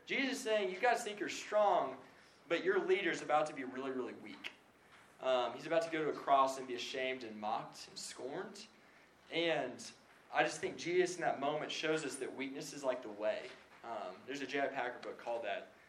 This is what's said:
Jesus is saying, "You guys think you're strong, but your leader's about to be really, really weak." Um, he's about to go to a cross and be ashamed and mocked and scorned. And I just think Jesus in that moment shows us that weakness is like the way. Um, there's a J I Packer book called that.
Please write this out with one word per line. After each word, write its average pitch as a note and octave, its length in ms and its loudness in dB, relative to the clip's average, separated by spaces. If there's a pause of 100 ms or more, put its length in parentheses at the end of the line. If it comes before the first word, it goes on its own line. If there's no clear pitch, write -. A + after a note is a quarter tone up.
Jesus B3+ 320 0
is - 20 -4
saying, G#3 320 2
"You F#3 80 -6
guys A#3+ 240 4
think G#3 160 -6
you're - 100 -2
strong, F3+ 640 4 (540)
but D#3+ 140 2
your G3 160 4
leader's E3+ 420 2
about D3+ 260 4
to - 60 -8
be C#3 100 -6
really, C3 280 -4
really B2 220 -2 (100)
weak." - 280 -12 (720)
Um, B2 340 2
he's D3 100 -10
about E3 180 4
to - 60 -4
go D#3+ 140 0
to C#3+ 60 2
a - 40 0
cross C3+ 440 6
and C3 100 -6
be B2 60 -4
ashamed C3 500 -2
and G#2+ 160 -10
mocked A#2+ 480 -4
and - 100 -16
scorned. E3+ 680 -8 (640)
And C#3+ 520 0 (500)
I D3+ 100 4
just E3 160 0
think D#3+ 180 -4
Jesus E3+ 380 2
in E3+ 60 -8
that D3 180 0
moment C#3+ 320 0
shows D#3 340 0
us B2+ 100 -4
that A2+ 200 -6
weakness C3+ 380 -6
is C#3+ 100 -8
like - 180 0
the G#2 200 -10
way. G#2+ 180 0 (460)
Um, G2+ 300 -6 (120)
there's C#3 140 -6
a C3+ 40 -2
J C#3+ 160 0
I C#3 60 4
Packer B2 340 -4
book G2+ 220 -10
called A#2 200 -2
that. G2 260 -4 (200)